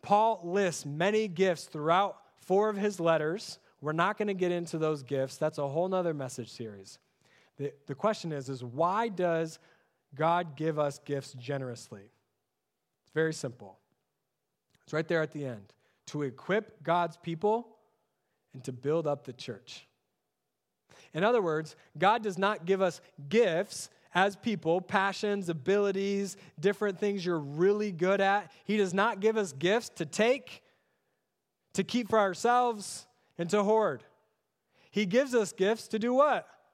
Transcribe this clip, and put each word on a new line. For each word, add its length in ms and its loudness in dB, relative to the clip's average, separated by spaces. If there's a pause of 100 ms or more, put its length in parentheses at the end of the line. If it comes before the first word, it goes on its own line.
Paul 420 2
lists 420 0
many 420 0
gifts 380 0
throughout 560 0 (160)
four 320 2
of 80 -4
his 220 -2
letters. 580 0 (240)
We're 100 -4
not 280 2
gonna 160 0
get 160 0
into 260 -4
those 240 0
gifts. 360 -4
That's 200 -2
a 100 -2
whole 200 -2
nother 260 0
message 380 -8
series. 480 -14 (580)
The, 160 -8 (140)
the 80 -6
question 360 -2
is, 180 -6
is 140 -8
why 460 0
does 500 -2 (540)
God 420 0
give 220 -2
us 220 0
gifts 340 -6
generously? 800 -10 (880)
It's 100 -20
very 220 0
simple. 460 -10 (1040)
It's 100 -12
right 140 -2
there 160 2
at 80 -6
the 120 -8
end. 300 -10 (340)
To 140 -6
equip 640 -4
God's 340 0
people 640 -4 (720)
and 100 -16
to 80 -10
build 360 -2
up 160 -4
the 100 -12
church. 540 -14 (1300)
In 80 0
other 180 4
words, 340 -2 (220)
God 240 4
does 160 -4
not 280 0
give 180 2
us 180 -2 (260)
gifts 600 0 (260)
as 200 4
people, 460 0
passions, 680 -2
abilities, 880 0 (220)
different 380 0
things 280 -2
you're 120 0
really 540 2
good 300 2
at. 300 2 (120)
He 140 0
does 160 2
not 260 2
give 180 4
us 140 0
gifts 460 0
to 80 -4
take, 580 0 (1080)
to 100 -2
keep 260 -2
for 80 4
ourselves, 880 0 (320)
and 120 -4
to 120 2
hoard. 420 2 (840)
He 160 -2
gives 300 2
us 160 2
gifts 380 0
to 100 -2
do 140 0
what? 340 4 (260)